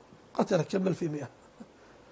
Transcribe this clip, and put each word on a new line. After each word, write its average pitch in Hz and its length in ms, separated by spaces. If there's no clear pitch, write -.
قتل 185 280
كمل 185 320
في 170 140
مئة". 147 200